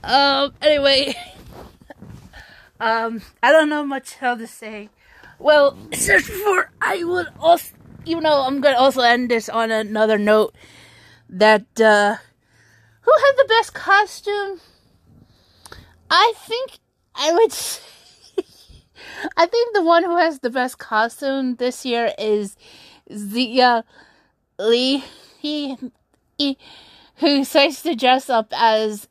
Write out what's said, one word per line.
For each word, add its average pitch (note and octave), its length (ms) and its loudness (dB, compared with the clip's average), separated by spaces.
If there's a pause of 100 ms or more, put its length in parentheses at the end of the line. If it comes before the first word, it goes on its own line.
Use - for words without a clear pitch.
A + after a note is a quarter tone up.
Um, C#4 580 0
anyway, C#4 540 2 (800)
<laughs> - 800 -20
um, A3+ 420 -4 (200)
I B3 80 4
don't D4+ 180 6
know D4 160 -4
much C4+ 300 -10
how B3 220 -4
to A3 100 -14
say. G#3+ 420 -18 (520)
Well, - 440 4
<laughs> - 80 -16
search - 300 0
for, G4 480 -4 (100)
I F4+ 220 -4
would F4 240 -4 (140)
also, E4+ 340 2 (300)
even E4 180 -4
though D4+ 200 2
I'm C4+ 180 -4
gonna C4+ 160 2
also C4 240 2
end A#3+ 320 2
this A#3 160 -4
on A3+ 240 -2
another A3 440 0
note, G#3 380 2 (760)
that, G#3 360 2 (160)
uh, G#3 340 4 (840)
who B4 120 2
had C#5 240 4
the C5+ 120 4
best A4+ 260 0
costume? G4 880 -2 (1500)
I G4+ 280 4
think B4 420 -10 (380)
I D4+ 160 -2
would F4+ 200 2
<laughs> - 0 -
say, - 300 -12 (1500)
I E4+ 100 2
think A#4 280 -2
the G4 80 2
one E4+ 220 2
who F4 140 -2
has D#4+ 200 0
the A#3+ 120 -6
best B3+ 280 -6
costume B3+ 800 -4
this B3 280 -6
year A#3 320 -2
is G#3 400 -4 (540)
Xia A3+ 720 0 (760)
Li, B3 420 0 (380)
he, D4 360 -8 (640)
he, C#4 180 -4 (600)
who C#4+ 220 2
decides C#4 440 0
to D#4+ 140 -4
dress C4 340 0
up A3+ 260 -2
as A3 540 0